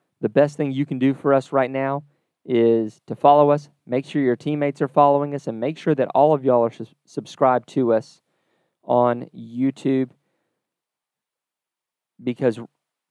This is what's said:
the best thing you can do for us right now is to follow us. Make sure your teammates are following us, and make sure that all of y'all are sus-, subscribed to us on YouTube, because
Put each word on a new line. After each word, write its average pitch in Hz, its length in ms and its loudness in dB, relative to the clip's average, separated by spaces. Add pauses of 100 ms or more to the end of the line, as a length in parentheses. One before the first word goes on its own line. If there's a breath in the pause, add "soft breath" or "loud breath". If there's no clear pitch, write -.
(220)
the 113 80 -2
best 143 260 2
thing 143 160 -4
you 135 140 -4
can 131 140 -8
do 135 160 0
for 139 180 0
us 135 180 -2
right 131 200 -2
now 135 320 -6 (420)
is 117 640 0
to 127 80 -10
follow 147 340 4
us. 147 200 -2 (180)
Make 127 180 -4
sure 151 160 -4
your 123 140 2
teammates 147 460 -4
are 143 60 -2
following 143 460 2
us, 139 140 -10
and 117 120 -8
make 143 200 -6
sure 160 160 0
that 131 140 -2
all 147 240 2
of 135 120 -2
y'all 123 180 2
are 113 80 -2
sus-, - 220 -16 (120)
subscribed 127 640 -2
to 123 220 -2
us - 300 -4 (640)
on 120 520 0
YouTube, 131 760 -4 (2000)
because 120 360 -2 (520)